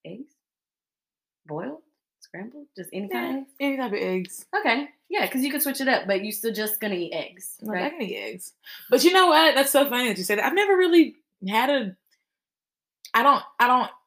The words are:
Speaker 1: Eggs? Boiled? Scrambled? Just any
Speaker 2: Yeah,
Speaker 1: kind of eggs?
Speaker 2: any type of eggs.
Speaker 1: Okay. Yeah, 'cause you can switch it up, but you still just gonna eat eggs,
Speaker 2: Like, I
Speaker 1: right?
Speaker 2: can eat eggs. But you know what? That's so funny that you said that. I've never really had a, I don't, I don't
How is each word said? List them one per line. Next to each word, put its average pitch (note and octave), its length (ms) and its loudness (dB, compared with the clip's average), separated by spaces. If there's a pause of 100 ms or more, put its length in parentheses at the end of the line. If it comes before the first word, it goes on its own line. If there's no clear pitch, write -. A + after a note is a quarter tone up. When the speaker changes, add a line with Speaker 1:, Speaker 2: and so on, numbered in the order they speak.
Speaker 1:
Eggs? G#3+ 280 -16 (1120)
Boiled? G#3+ 360 -10 (380)
Scrambled? B3+ 480 -18 (100)
Just F3+ 160 -16
any G3 180 -8
Speaker 2:
Yeah, A#3+ 100 -6
Speaker 1:
kind C4 160 -6
of C4+ 60 -8
eggs? - 160 -20
Speaker 2:
any C#4 180 -2
type B3 160 -4
of G#3 40 -4
eggs. F#3 480 -6 (140)
Speaker 1:
Okay. C#4+ 300 -2 (200)
Yeah, F4 180 -2
'cause B3+ 140 -2
you C#4 80 -2
can C4+ 120 -4
switch C4+ 200 -4
it C4 60 -2
up, A#3 180 0
but G3 180 -2
you G#3+ 80 -8
still A3 220 -6
just G#3+ 280 -6
gonna G3+ 140 -4
eat F3 180 -6
eggs, F3+ 480 -12
Speaker 2:
Like, G#3+ 180 -6
I - 40 -2
Speaker 1:
right? D4 100 -4
Speaker 2:
can E4 80 -12
eat F#3+ 160 -6
eggs. G3+ 360 -12 (360)
But - 160 6
you F4+ 80 6
know F#4 140 6
what? D#4 280 6
That's C#4 160 2
so C#4+ 180 4
funny B3 200 -2
that F#3+ 80 -4
you F#3 60 -6
said G#3 140 -2
that. - 80 -2
I've C4 80 0
never G4 220 4
really E4+ 400 4 (320)
had A3+ 220 0
a, A3+ 260 -2 (1160)
I A#3 100 2
don't, C#4+ 200 4 (160)
I B3 80 4
don't B3 220 2 (180)